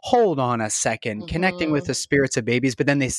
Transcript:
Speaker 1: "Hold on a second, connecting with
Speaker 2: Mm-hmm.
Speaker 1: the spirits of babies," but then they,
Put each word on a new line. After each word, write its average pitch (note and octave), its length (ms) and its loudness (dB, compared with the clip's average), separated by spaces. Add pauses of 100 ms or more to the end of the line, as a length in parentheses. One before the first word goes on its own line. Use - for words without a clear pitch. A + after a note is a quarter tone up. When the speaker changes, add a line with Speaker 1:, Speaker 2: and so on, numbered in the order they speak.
Speaker 1:
"Hold G#3 360 2
on A#2+ 220 0
a G#2+ 80 -4
second, A2+ 580 -4
connecting E3+ 440 -2
with C#3+ 100 2
Speaker 2:
Mm-hmm. - 60 -8
Speaker 1:
the C3+ 60 -2
spirits C#3 440 2
of A#2 80 0
babies," B2 280 2
but C3 120 0
then C#3+ 140 4
they, C3 180 0